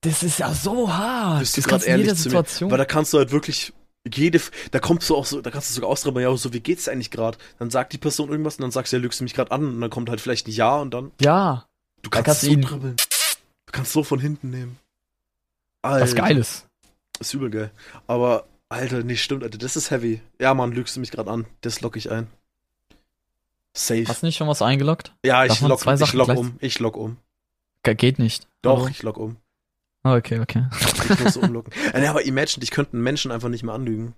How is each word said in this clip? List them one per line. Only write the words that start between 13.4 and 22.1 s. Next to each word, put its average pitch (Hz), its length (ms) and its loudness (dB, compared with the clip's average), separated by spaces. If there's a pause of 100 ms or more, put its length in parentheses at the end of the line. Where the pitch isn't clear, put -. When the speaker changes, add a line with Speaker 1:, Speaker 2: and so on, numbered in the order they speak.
Speaker 2:
Du - 60 -18
kannst 131 200 -6
so 151 120 0
von 135 160 -2
hinten 143 300 -6
nehmen. 127 280 -10 (1040)
Speaker 1:
Was 135 100 -2 (180)
Speaker 2:
Alter. 123 60 -2
Speaker 1:
Geiles. - 500 2 (540)
Speaker 2:
Ist - 120 -8
übel 135 160 -4
geil. 107 220 -6 (380)
Aber, 120 380 2 (220)
Alter, 123 360 -4
nee, 120 120 -4
stimmt, 139 280 -4
Alter, 113 120 -10
das 120 200 -6
ist 147 160 -4
heavy. 117 280 -2 (200)
Ja, 131 120 4
Mann, 123 200 0
"Lügst 120 240 -6
du 131 40 -8
mich 123 120 -10
grad 107 160 -8
an?" 113 180 -4 (160)
Das 117 180 -6
lock 113 160 -6
ich 110 140 -8